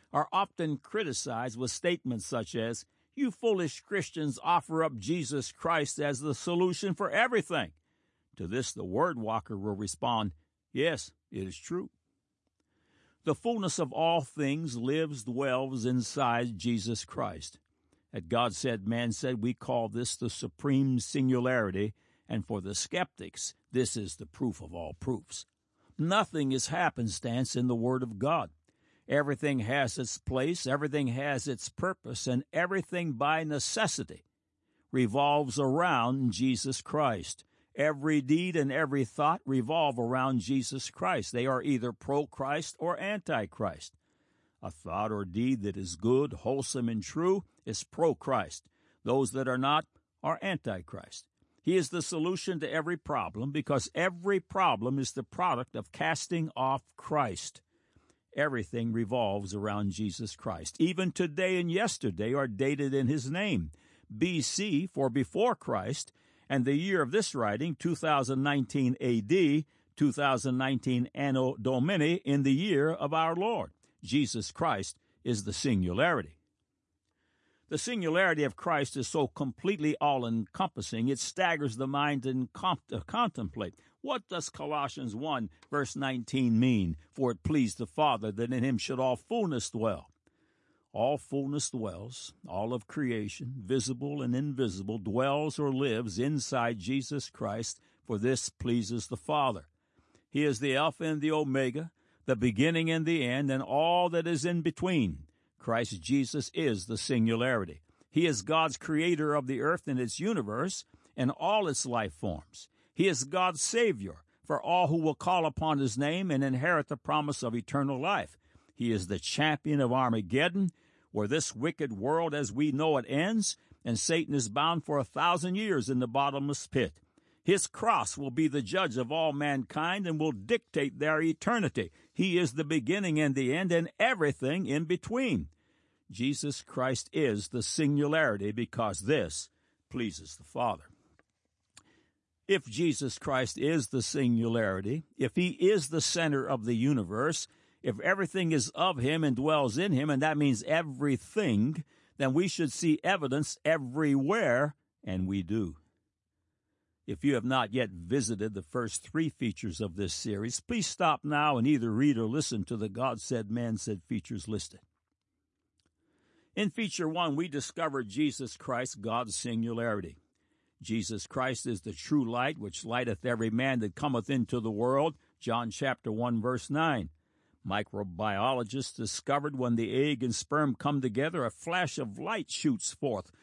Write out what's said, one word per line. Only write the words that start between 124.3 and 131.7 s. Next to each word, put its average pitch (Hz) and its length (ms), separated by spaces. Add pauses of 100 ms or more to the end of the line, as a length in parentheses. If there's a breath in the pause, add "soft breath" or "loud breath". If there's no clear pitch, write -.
is 120 140
bound 151 360
for 147 140
a 127 60
thousand 175 520
years 196 320
in 131 100
the 123 80
bottomless 139 640
pit. 117 320 (420 soft breath)
His 190 240
cross 190 520
will 139 120
be 151 160
the 139 160
judge 151 340
of 127 140
all 160 220
mankind 147 720
and 160 140
will 156 120
dictate 131 640
their 156 240
eternity. 160 680 (220 soft breath)